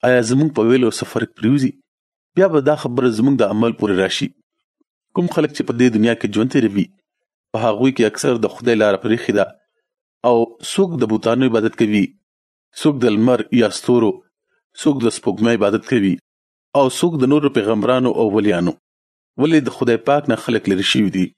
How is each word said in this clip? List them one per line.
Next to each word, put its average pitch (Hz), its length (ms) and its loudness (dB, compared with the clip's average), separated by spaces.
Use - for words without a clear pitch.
آیا 127 180 4
زموږ 131 340 2
په 113 140 2
ویلو 123 220 4
څه - 200 -10
فرق 113 220 -4
پرېوځي؟ 131 380 0
بیا 190 160 4
به 143 160 2
دا 151 60 2
خبره 123 420 -2
زموږ 135 200 2
د 104 160 0
عمل 113 220 0
پورې 101 220 -2
راشي. 95 300 -2
کوم 175 200 -2
خلک 156 160 0
چې - 160 -6
په 123 60 -4
دې 123 200 4
دنیا 110 220 2
کې 101 180 -6
ژوند 110 200 -2
تېروي، 104 320 0
په 113 100 -4
هغوی 120 280 0
کې 127 140 0
اکثر 120 360 -2
د 107 140 -2
خدای 120 200 0
لاره 104 280 2
پرېښې 110 300 -2
ده. 101 120 0
او 123 120 2
څوک 180 280 -2
د 113 120 -2
بوتانو 117 400 0
عبادت 110 280 -2
کوي، 104 240 2
څوک 143 260 -2
د 113 120 2
لمر 110 300 2
یا 110 180 2
ستورو، 117 340 2
څوک 143 280 0
د 113 100 0
سپوږمۍ 110 460 0
عبادت 101 280 -2
کوي، 101 240 0
او 139 140 4
څوک 165 320 -2
د 131 120 2
نورو 147 220 0
پیغمبرانو 113 580 0
او 110 140 0
ولیانو. 98 460 0
ولې 151 280 2
د - 120 -8
خدای 120 260 0
پاک 143 260 0
نه 110 140 -2
خلک 113 260 -2
لرې 98 220 0
شوي 104 240 0
دي؟ 92 100 0